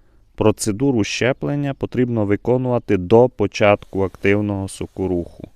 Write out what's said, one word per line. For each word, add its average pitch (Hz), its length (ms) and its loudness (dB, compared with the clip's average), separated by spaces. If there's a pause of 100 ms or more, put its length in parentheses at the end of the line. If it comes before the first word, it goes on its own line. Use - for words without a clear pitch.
(340)
процедуру 107 720 0
щеплення 143 720 -4
потрібно 120 520 -2
виконувати 120 720 0
до 113 320 4
початку 101 760 0
активного 101 640 -2
сокоруху. - 880 -6